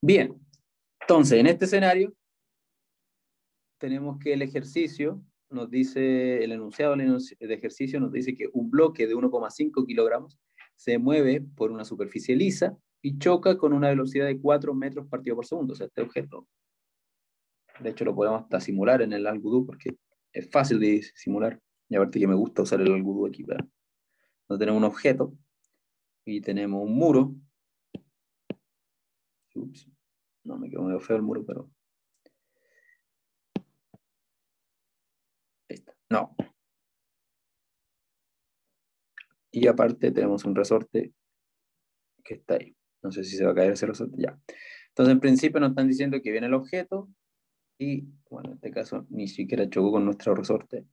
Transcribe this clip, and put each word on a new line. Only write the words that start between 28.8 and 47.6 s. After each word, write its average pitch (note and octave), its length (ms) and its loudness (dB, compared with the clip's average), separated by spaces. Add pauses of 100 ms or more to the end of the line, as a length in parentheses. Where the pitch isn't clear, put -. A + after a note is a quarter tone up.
Ups, - 380 -16 (540)
no, - 120 -12
me - 120 -12
quedó - 140 -8
medio F#2 180 -4
feo A2 160 -2
el G#2+ 60 -2
muro, G#2+ 220 -6
pero - 240 -12 (4000)
ahí - 80 -16
está. - 180 -20 (160)
No. - 260 -2 (3250)
Y A#2+ 160 2
aparte A#2 440 2
tenemos G2+ 340 -2
un G2+ 100 -2
resorte A2 580 -2 (1080)
que - 120 -14
está - 200 -4
ahí. - 200 -8 (280)
No F#2+ 80 -8
sé F#2+ 140 -8
si F#2+ 100 -12
se F#2+ 80 -2
va F#2 80 4
a F#2 40 2
caer F#2 180 4
ese G#2 140 -4
resorte. A2+ 300 -6
Ya. - 220 -6 (480)
Entonces, B2+ 240 6
en C3 80 8
principio C#3 400 4
nos C#3 120 2
están C3+ 180 2
diciendo C3+ 320 0
que G#2+ 100 -6
viene A2+ 160 -2
el B2+ 60 0
objeto F#3 560 -6 (680)